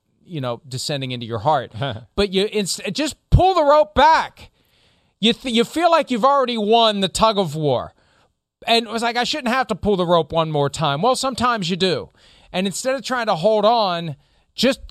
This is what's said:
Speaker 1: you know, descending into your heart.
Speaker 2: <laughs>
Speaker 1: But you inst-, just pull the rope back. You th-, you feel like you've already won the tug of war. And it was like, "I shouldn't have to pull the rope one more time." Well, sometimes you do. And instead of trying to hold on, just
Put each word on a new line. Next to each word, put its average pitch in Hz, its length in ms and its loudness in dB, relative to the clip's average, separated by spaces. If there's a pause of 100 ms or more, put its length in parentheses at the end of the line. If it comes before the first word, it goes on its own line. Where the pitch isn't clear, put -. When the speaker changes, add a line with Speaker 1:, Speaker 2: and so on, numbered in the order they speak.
(240)
Speaker 1:
you 160 160 -10
know, 123 260 -6
descending 131 460 -6
into 120 140 -8
your 113 120 -6
heart. 131 400 -2
Speaker 2:
<laughs> 120 380 -8
Speaker 1:
But 202 160 -2
you 190 140 0
inst-, 208 340 -4 (120)
just 285 220 -4 (160)
pull 370 240 6
the 339 80 4
rope 294 320 4
back. 277 560 2 (720)
You 226 120 2
th-, 240 220 -6
you 226 100 2
feel 339 260 0
like 320 200 2
you've 233 140 -2
already 262 340 2
won 214 420 2
the 190 80 0
tug 214 300 0
of 165 160 -2
war. 131 400 -4 (720)
And 233 200 2
it 208 60 -12
was 226 100 -4
like, 233 140 -2
"I 240 80 0
shouldn't 254 280 -4
have 262 160 0
to 220 60 -2
pull 202 220 0
the 180 100 0
rope 165 260 2
one 160 180 0
more 143 180 0
time." 147 340 -4
Well, 247 140 2
sometimes 233 540 -2
you 190 60 -2
do. 160 340 -2 (420)
And 185 140 -2
instead 254 280 -4
of 262 80 -6
trying 240 240 -4
to 208 80 0
hold 202 300 2
on, 180 520 0 (380)
just - 260 0 (100)